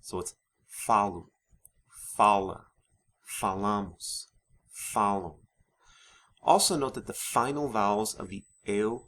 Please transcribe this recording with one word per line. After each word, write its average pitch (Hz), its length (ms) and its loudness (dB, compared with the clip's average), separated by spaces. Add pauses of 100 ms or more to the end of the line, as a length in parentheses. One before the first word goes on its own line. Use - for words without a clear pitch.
So - 180 -8
it's - 140 -8 (540)
falo, 101 400 2 (880)
fala, 98 500 4 (760)
falamos, 98 840 -2 (680)
falam. 98 440 0 (1040)
Also 190 340 4
note 143 200 -2
that 120 120 -8
the - 60 -10
final 139 560 0
vowels 107 460 2
of 95 140 -10
the 98 140 -12 (220)
eu 107 420 -2